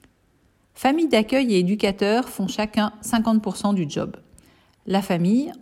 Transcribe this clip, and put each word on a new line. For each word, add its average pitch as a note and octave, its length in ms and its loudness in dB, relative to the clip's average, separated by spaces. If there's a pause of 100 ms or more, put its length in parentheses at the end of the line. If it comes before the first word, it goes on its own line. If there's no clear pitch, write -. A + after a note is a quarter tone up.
(720)
Familles D4+ 360 0
d'accueil A#3+ 440 2
et F#3+ 60 4
éducateurs G3+ 680 0
font - 180 -6
chacun G#3+ 540 -2
cinquante A3 420 0
pour G3 140 -6
cent G3+ 160 -2
du F3 180 0
job. - 260 -6 (680)
La F#3+ 160 0
famille G3 600 0